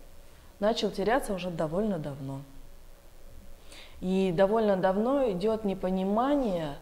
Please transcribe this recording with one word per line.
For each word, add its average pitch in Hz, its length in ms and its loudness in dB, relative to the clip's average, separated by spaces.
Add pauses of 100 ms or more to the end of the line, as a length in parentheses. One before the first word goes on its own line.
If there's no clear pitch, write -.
(600)
начал 220 320 2
теряться 220 420 0
уже 180 160 -4
довольно 196 480 0
давно. 139 440 -6 (1600)
И 190 320 2
довольно 196 460 4
давно 220 540 2
идёт 214 340 0
непонимание, 190 1160 0